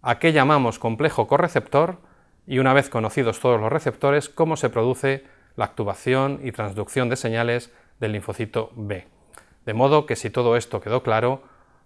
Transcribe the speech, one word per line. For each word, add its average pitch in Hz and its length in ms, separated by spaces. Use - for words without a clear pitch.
a 120 180
qué 165 140
llamamos 135 460
complejo 117 480
correceptor 156 720
y, 131 140
una 131 140
vez 139 160
conocidos 113 500
todos 120 220
los 113 100
receptores, 143 560
cómo 160 300
se 127 120
produce 127 560
la 110 100
activación 131 760
y 127 80
transducción 107 580
de 123 60
señales 117 560
del 110 140
linfocito 110 640
B. 101 320
De 110 80
modo 143 340
que 117 80
si 104 160
todo 120 260
esto 113 240
quedó 120 220
claro, 120 400